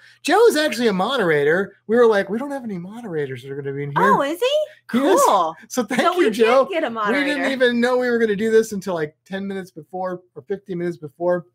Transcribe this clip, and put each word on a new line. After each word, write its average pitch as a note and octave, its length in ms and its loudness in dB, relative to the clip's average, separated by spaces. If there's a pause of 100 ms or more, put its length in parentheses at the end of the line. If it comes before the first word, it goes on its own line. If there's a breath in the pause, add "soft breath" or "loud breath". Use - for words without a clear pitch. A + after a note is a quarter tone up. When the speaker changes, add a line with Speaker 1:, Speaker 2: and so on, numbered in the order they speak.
(220 soft breath)
Speaker 1:
Joe F4+ 240 2
is G4+ 100 4
actually B3 300 0
a G#3+ 60 2
moderator. F#3 800 2 (140 soft breath)
We G#3+ 80 2
were A#3+ 100 6
like, G3+ 240 2
"We G#3+ 80 -4
don't C#4+ 140 -6
have C#4 100 -8
any G#3 160 -8
moderators E3+ 640 -8
that C3+ 80 -14
are C#3 100 -10
gonna C#3 140 -8
be C#3+ 80 -6
in C#3+ 80 -8
here." C#3 140 0
Speaker 2:
Oh, C4+ 180 4
is D4 160 -4
he? C#5+ 600 -4
Speaker 1:
He - 60 -
is. G4 220 4
Speaker 2:
Cool. E3+ 300 2 (100)
Speaker 1:
So - 160 -4
thank B3 200 -2
Speaker 2:
So E4+ 100 2
Speaker 1:
you, F4+ 60 -2
Speaker 2:
we F4 80 4
did A3 80 0
Speaker 1:
Joe. A#3+ 360 4
Speaker 2:
get D#4+ 140 -2
a - 20 -4
Speaker 1:
We A#3+ 40 -4
didn't A#3 40 -10
Speaker 2:
moderator. C4+ 540 -2
Speaker 1:
even B3 320 0
know B3 180 0
we B3 100 0
were A#3+ 120 2
gonna A3 160 0
do A3 160 -2
this A3 180 4
until, G3 240 -6
like, D#3 300 -6
ten G3 240 -8
minutes G3 240 -10
before F3+ 500 -10 (140)
or D3+ 60 -16
fifteen G3 360 -8
minutes F3 180 -4
before. E3+ 580 -4